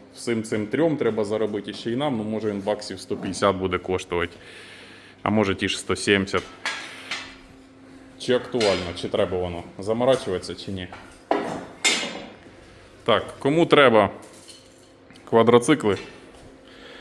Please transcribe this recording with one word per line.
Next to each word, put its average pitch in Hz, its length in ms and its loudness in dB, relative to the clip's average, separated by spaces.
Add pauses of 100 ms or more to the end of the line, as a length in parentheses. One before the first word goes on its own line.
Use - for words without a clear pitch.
(160)
всім 113 280 -4
цим 107 240 -4
трьом 151 300 0
треба 110 280 -2
заробити, 104 480 -4
ще 117 180 -8
й 117 40 -2
нам, 135 220 -2
ну, 107 60 -4
може, 107 280 -4
він 101 80 -6
баксів 98 400 -6
сто - 160 -8
п'ятдесят 98 400 0
буде 92 220 -2
коштувати, 87 560 -4 (880)
а - 60 0
може, 101 260 2
ті 95 140 -2
ж - 100 -4
сто - 160 -4
сімдесят. 98 480 2 (1800)
Чи 127 140 0
актуально, 104 520 0 (160)
чи - 60 -6
треба 92 300 0
воно 87 260 -4 (160)
заморачуватися, 107 760 0
чи - 160 -10
ні? 92 160 -8 (2250)
Так, 101 200 2 (160)
кому 156 260 2
треба 120 440 8 (1200)
квадроцикли, 113 680 6 (1040)